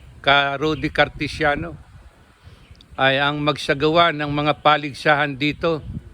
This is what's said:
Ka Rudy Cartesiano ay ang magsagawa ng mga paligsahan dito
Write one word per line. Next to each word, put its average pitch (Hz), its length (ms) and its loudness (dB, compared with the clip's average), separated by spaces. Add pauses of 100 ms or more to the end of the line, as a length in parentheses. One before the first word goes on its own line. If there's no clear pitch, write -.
(240)
Ka 143 320 2
Rudy 151 320 -2
Cartesiano 151 880 -2 (1200)
ay 135 240 2
ang 147 240 0
magsagawa 156 720 2
ng 147 160 -4
mga 147 320 0
paligsahan 147 720 2
dito 151 480 -2 (300)